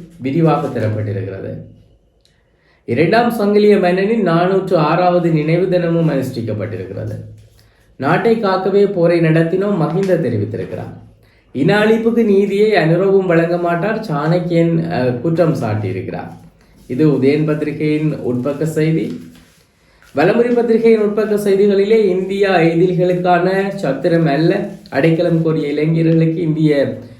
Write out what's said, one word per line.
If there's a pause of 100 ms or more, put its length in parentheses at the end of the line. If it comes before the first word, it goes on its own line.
(200)
விரிவாக
தரப்பட்டிருக்கிறது. (1120)
இரண்டாம்
சங்கிலிய
மன்னனின்
நானூற்று
ஆறாவது
நினைவு
தினமும்
அனுஷ்டிக்கப்பட்டிருக்கிறது. (800)
நாட்டை
காக்கவே
போரை
நடத்தினோம்,
மஹிந்த
தெரிவித்திருக்கிறார். (600)
இன
அழிப்புக்கு
நீதியை
அனுரவும்
வழங்க
மாட்டார்,
சாணக்கியன், (120)
அஹ்,
குற்றம்
சாட்டியிருக்கிறார். (600)
இது
உதயன்
பத்திரிகையின்
உட்பக்க
செய்தி. (920)
வலமுறை
பத்திரிகையின்
உட்பக்க
செய்திகளிலே,
இந்தியா
எதிரிகளுக்கான
சத்திரம்
அல்ல, (220)
அடைக்கலம்
கோரிய
இளைஞர்களுக்கு
இந்திய (200)